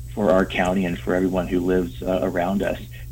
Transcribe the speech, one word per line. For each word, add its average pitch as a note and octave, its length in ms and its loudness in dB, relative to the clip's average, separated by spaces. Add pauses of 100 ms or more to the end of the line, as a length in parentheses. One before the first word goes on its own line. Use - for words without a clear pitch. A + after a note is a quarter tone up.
(160)
for G#2 160 2
our F#2 160 6
county F#2 380 0
and F2+ 120 -2
for - 160 -2
everyone F#2 340 2
who F#2 120 0
lives, F2+ 420 0
uh, F2+ 220 0
around F#2 400 0
us. - 160 -2 (320)